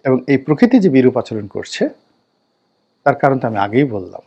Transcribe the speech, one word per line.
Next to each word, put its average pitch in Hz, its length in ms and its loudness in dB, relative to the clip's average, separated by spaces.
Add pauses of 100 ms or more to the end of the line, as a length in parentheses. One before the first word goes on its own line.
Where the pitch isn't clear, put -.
এবং 131 240 0
এই 139 100 2
প্রকৃতি 226 420 2
যে 190 100 2
বিরূপ 127 280 4
আচরণ 107 300 -6
করছে, 98 420 -6 (1120)
তার 139 120 0
কারণ 135 240 0
তো 123 80 -4
আমি 113 100 -4
আগেই 101 260 0
বললাম 98 440 -8